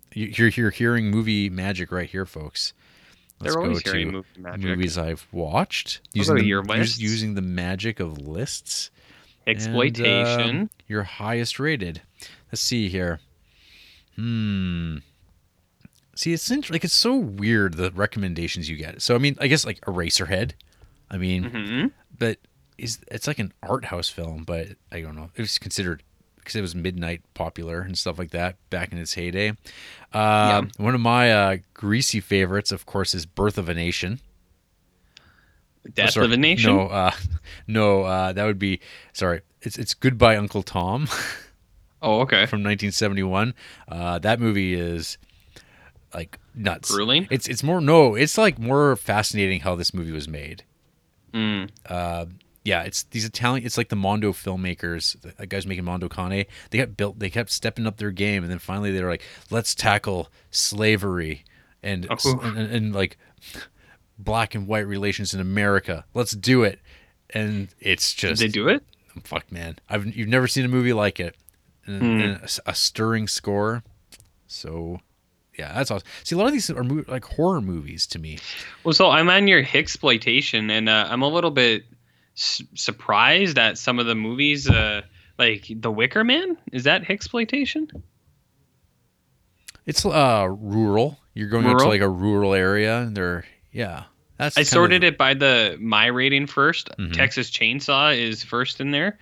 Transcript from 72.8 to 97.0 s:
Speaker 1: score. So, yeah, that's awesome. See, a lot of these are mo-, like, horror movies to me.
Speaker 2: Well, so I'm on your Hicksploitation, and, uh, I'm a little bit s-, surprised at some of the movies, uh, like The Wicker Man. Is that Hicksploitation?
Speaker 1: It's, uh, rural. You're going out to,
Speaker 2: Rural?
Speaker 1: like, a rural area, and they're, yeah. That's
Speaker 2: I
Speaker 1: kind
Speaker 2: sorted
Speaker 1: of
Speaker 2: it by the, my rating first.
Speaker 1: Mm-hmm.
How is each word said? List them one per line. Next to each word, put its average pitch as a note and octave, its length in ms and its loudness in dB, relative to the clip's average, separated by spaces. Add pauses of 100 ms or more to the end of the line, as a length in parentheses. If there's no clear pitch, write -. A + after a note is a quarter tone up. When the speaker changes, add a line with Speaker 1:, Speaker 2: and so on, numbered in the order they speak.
Speaker 1:
score. G#2 520 -2 (640)
So, E2 540 -10 (580)
yeah, - 160 -12
that's C3 160 -4
awesome. - 160 -4 (200)
See, E3+ 100 -4
a - 20 0
lot G#3+ 100 4
of C#4+ 40 2
these B3 180 -2
are B2+ 140 -4
mo-, C#3 240 -2
like, B2+ 160 -6
horror E3+ 380 0
movies E2 460 -4
to - 120 -10
me. D#2 200 -10 (440)
Speaker 2:
Well, E3 80 2
so F3+ 180 8
I'm D#3+ 200 6
on G3 180 6
your E3+ 160 8
Hicksploitation, B2 1040 2
and, A2 200 2
uh, G#2+ 200 4
I'm A#2+ 120 0
a C#3+ 80 2
little E3+ 200 2
bit B2 360 2 (500)
s-, - 260 -4 (140)
surprised C3+ 840 4
at A2+ 200 4
some B2 220 -2
of A#2+ 60 0
the A#2 100 0
movies, C3+ 540 0
uh, G#2+ 340 2 (360)
like A2 340 0
The A2+ 160 -4
Wicker A3 360 2
Man. E4 320 0 (160)
Is B2+ 100 -4
that E3+ 200 2
Hicksploitation? B3 840 -4 (2000)
Speaker 1:
It's, D3+ 200 -2
uh, C3 440 4
rural. G#2+ 680 2 (140)
You're G#2 160 -4
going A#2 160 4
out B2 40 6
to, B2 60 6
Speaker 2:
Rural? C3 140 8
Speaker 1:
like, G2+ 120 4
a G2 80 4
rural G2 440 2
area, G#2 460 2
and A#2 160 -4
they're, F2 300 -2 (260)
yeah. F#2 320 -6 (340)
That's D3 200 0
Speaker 2:
I D3+ 40 4
Speaker 1:
kind C#3+ 60 4
Speaker 2:
sorted F3 360 6
Speaker 1:
of E3+ 100 4
Speaker 2:
it - 40 -12
by C3+ 160 4
the, A#2+ 460 4
my A2 280 4
rating C3+ 400 2
first. D3 420 0 (100)
Speaker 1:
Mm-hmm. E2+ 140 -4